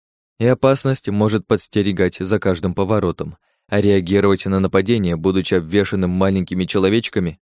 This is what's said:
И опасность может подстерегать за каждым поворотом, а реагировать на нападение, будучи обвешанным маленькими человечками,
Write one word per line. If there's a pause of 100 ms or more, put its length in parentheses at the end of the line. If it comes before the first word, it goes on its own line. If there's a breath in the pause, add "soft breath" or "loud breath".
(400)
И
опасность
может
подстерегать
за
каждым
поворотом, (300)
а
реагировать
на
нападение,
будучи
обвешанным
маленькими
человечками, (160)